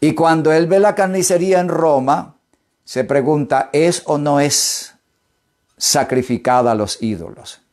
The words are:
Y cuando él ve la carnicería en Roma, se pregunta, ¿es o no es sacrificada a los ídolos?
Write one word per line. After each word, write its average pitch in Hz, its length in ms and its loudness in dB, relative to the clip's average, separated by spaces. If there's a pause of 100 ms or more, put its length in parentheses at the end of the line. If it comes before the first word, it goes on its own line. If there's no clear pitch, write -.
Y 147 140 2
cuando 160 380 2
él 165 140 2
ve 190 140 2
la 208 140 2
carnicería 185 640 0
en 180 80 -2
Roma, 156 640 0 (500)
se 127 200 -4
pregunta, 139 680 0
¿es 165 340 0
o 151 120 -2
no 147 220 0
es - 540 -4 (840)
sacrificada 123 960 0
a - 20 0
los 104 260 -4
ídolos? - 600 -8 (120)